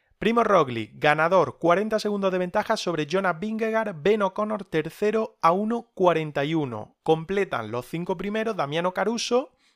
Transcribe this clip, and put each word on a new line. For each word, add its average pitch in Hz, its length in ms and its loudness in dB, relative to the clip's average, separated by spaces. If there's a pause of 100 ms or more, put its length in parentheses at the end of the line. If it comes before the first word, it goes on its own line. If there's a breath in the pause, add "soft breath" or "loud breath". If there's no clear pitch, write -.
(200 soft breath)
Primo 233 240 2
Roglic, 135 500 2
ganador, 151 640 2
cuarenta 202 400 2
segundos 202 340 -2
de 185 60 -2
ventaja 202 400 -2
sobre 160 300 -4
Jonas 180 320 0
Vingegaard, 220 580 -4
Ben 196 240 2
O'Connor 208 440 -2
tercero 208 760 -2
a 165 100 6
uno 214 440 -2
cuarenta 160 500 2
y 156 80 -2
uno. 123 480 -4
Completan 160 680 -2
los 120 160 -6
cinco 175 280 -6
primeros 214 400 -4
Damiano 165 380 -2
Caruso, 233 580 -2 (240)